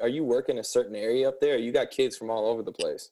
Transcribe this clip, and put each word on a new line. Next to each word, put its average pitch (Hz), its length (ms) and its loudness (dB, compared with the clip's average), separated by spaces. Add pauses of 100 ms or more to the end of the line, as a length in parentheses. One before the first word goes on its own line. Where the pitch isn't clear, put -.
are 117 60 0
you 147 160 0
working 127 360 0
a 107 40 -6
certain 107 320 0
area 117 320 2
up 135 120 -2
there? 143 180 4
You 117 140 -2
got 135 180 2
kids 127 260 0
from 113 140 -8
all 110 180 0
over 117 140 0
the 110 100 -8
place. 78 400 -6